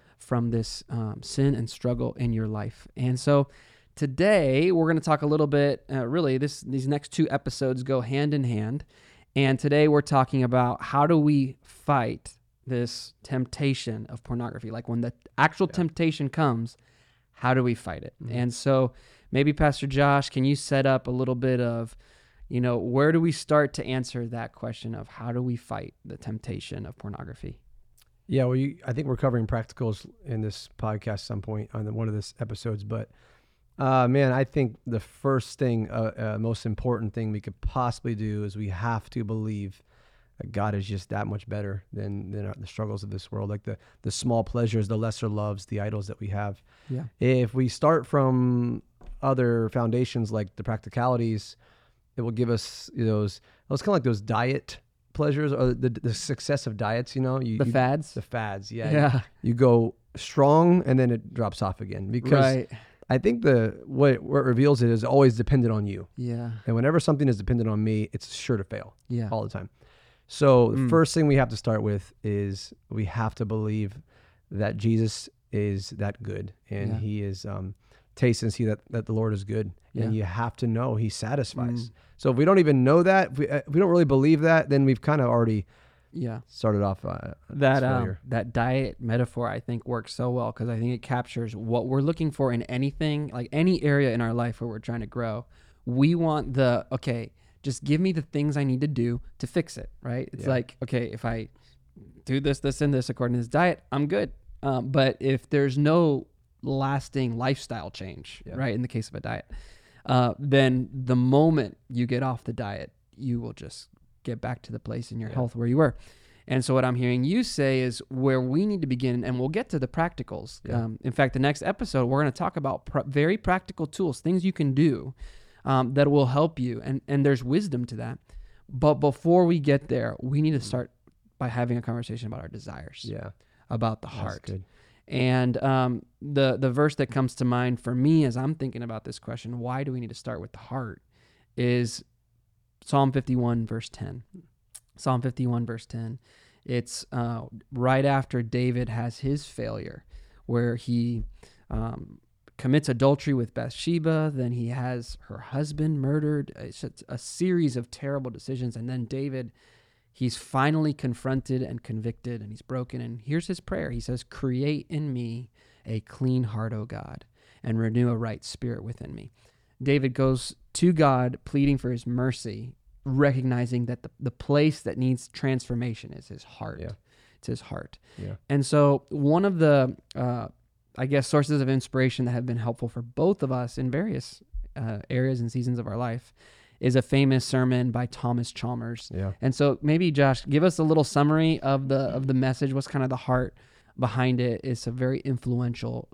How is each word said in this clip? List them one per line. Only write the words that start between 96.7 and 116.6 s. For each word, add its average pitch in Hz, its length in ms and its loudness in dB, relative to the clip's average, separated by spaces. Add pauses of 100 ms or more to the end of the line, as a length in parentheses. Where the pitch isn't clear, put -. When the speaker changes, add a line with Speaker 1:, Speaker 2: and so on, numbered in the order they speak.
Speaker 1:
"Okay, 120 400 -4 (320)
just 135 220 -6
give 147 160 2
me 190 120 2
the 160 100 -2
things 147 340 -2
I 143 80 0
need 131 160 0
to 147 80 0
do 120 320 -2 (180)
to - 80 -6
fix - 300 -2
it," - 140 -12 (120)
right? 123 300 -6
It's - 120 -10
Speaker 2:
Yeah. - 40 -2
Speaker 1:
like, 127 340 -2
"Okay, 120 300 -2
if 110 140 -10
I 113 240 -6 (720)
do 131 160 0
this, 139 200 0
this, 139 200 -2
and 143 120 4
this 131 180 0
according 123 240 -2
to 123 60 0
this 117 80 -6
diet, 170 440 2
I'm 143 140 0
good." 175 260 -2 (300)
Um, 131 280 -2
but 135 300 2
if 135 300 0
there's 139 260 2
no 147 500 4 (360)
lasting 135 760 -2
lifestyle 117 540 -4
change, - 560 -14
Speaker 2:
Yeah. - 100 -12
Speaker 1:
right, 120 180 -2
in 113 80 -2
the 123 60 -4
case 110 200 -6
of - 60 -16
a - 60 -12
diet, - 300 -10 (560)
uh, 123 320 4
then 131 540 4
the 127 240 0
moment 135 600 4 (140)
you 120 160 0
get 123 160 0
off 131 220 -4
the - 100 -6
diet, 101 380 -8 (220)
you 120 260 -4
will 117 120 -8
just - 360 -16 (360)
get 117 160 -8
back 120 220 -8
to - 100 -16
the 113 80 -8
place 120 320 -8
in 113 80 -8
your 110 100 -8
Speaker 2:
Yeah. - 60 -6
Speaker 1:
health 123 200 -2
where 117 100 -2
you 123 120 2
were. 151 180 4 (500)
And 127 180 0